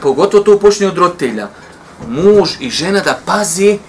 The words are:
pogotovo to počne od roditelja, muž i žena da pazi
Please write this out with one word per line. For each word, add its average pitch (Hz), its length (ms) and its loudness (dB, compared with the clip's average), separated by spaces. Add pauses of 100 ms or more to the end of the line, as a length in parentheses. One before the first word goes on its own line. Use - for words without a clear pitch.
pogotovo 185 420 2
to 202 160 4
počne 202 280 2
od 170 100 -4
roditelja, 131 500 -2 (600)
muž 180 420 2 (100)
i 131 100 -8
žena 185 300 -4
da 147 260 -4
pazi 196 640 0